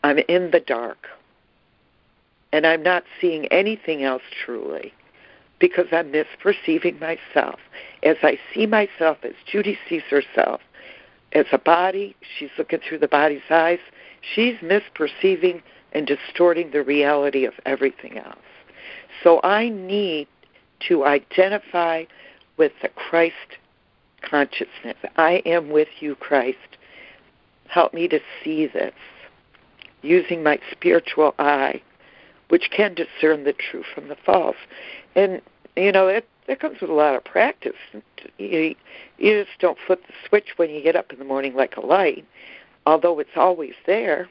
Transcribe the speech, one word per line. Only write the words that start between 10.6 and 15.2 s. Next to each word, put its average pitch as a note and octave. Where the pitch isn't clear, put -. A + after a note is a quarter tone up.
as C#3+
a C3
body, F#3
she's C#3+
looking C3
through D#3
the D3
body's D3
eyes. E3
She's A#3
misperceiving F3